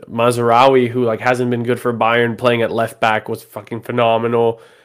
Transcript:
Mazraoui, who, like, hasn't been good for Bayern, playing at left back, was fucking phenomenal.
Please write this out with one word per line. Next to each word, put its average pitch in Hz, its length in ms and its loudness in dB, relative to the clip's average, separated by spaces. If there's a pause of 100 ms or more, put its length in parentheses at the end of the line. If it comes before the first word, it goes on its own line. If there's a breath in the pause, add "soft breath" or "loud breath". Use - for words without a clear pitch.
Mazraoui, 120 800 2
who, 123 160 -4
like, 110 160 -2
hasn't 123 280 0
been 120 140 -4
good 117 160 -2
for 123 140 -4
Bayern, 117 440 0
playing 120 240 0
at 113 100 -2
left 113 280 -4
back, 110 300 -2
was 110 140 -10
fucking 110 380 -14
phenomenal. 117 800 0 (260 soft breath)